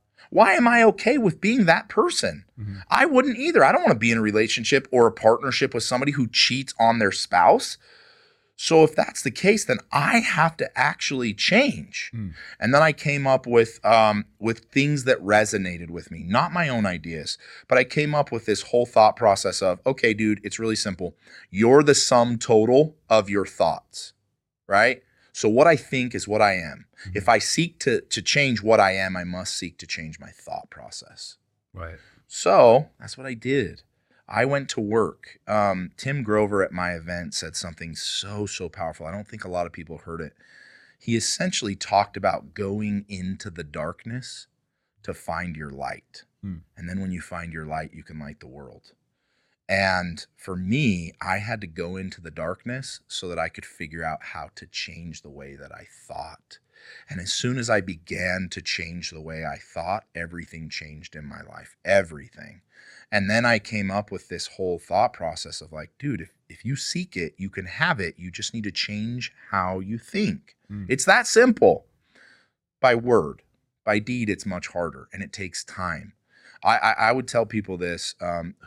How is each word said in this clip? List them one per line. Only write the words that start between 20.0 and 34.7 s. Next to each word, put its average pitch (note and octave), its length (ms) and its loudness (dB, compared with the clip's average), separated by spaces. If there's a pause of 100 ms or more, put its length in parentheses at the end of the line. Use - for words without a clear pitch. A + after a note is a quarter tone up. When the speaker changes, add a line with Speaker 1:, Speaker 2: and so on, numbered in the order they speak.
Speaker 1:
dude, G#2 300 0
it's - 160 -10
really A2+ 160 -2
simple. F2+ 420 -6 (340)
You're A#2+ 340 8
the C#3+ 100 6
sum A#2+ 420 4
total A#2+ 600 4 (120)
of G#2 220 4
your G2+ 160 0
thoughts, - 680 -4 (540)
right? A2 380 2 (280)
So - 160 -2
what B2+ 200 6
I D#3+ 80 6
think B2+ 360 -6
is G2 140 -8
what G#2 160 2
I G2+ 120 4
am. D#2 320 -8 (200)
Speaker 2:
Mm-hmm. F#2+ 100 -8
Speaker 1:
If G2+ 120 0
I A2+ 100 6
seek - 400 -2
to, A#2 220 0
to - 200 -6
change B2+ 400 0
what G#2+ 200 6
I G2 100 6
am, F#2+ 260 -2
I F2+ 60 -6
must F2+ 320 -8
seek F2 240 -10
to - 80 -20
change D#2+ 320 -12
my - 120 -20
thought - 380 -14
process." - 680 -18 (360)
Speaker 2:
Right. E2 260 -14 (280)
Speaker 1:
So D3 640 6 (100)
that's - 180 -18
what C3+ 120 -14
I B2+ 60 -10
did. A#2+ 480 -4 (480)
I A2+ 140 2
went C#3 260 -2